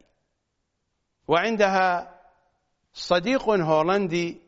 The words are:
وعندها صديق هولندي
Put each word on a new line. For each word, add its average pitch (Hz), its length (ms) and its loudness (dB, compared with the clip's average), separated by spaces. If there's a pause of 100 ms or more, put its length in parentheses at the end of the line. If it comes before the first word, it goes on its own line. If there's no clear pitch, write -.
(1300)
وعندها 185 880 0 (800)
صديق 214 560 -2
هولندي 170 1000 0